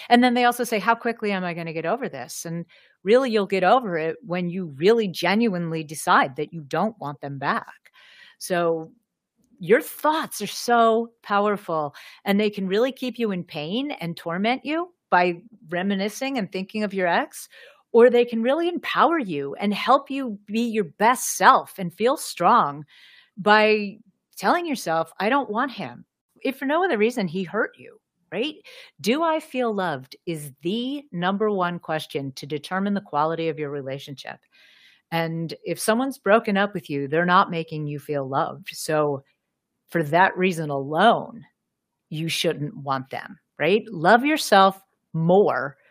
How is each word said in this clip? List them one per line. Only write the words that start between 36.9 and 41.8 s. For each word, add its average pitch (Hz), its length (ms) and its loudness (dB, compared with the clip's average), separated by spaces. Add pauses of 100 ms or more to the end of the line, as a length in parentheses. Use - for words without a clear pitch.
they're 160 180 2
not 180 260 4
making 160 360 -6
you 147 120 -8
feel 139 280 -6
loved. 143 460 -4
So 147 500 -2 (640)
for 170 140 0
that 165 340 4
reason 165 320 0
alone, 151 760 2 (640)